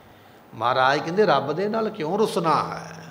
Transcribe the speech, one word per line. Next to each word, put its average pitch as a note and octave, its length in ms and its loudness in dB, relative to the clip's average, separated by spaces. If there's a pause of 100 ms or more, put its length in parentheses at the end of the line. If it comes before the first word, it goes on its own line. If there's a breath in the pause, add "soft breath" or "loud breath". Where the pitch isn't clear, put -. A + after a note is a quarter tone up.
(560 loud breath)
ਮਹਾਰਾਜ B2+ 440 2
ਕਹਿੰਦੇ, F3 260 2
ਰੱਬ D3+ 280 2
ਦੇ F#3+ 160 -2
ਨਾਲ A3 200 -2
ਕਿਉਂ E3 280 -4
ਰੁੱਸਣਾ D#3+ 520 2
ਹੈ? - 260 -10 (160)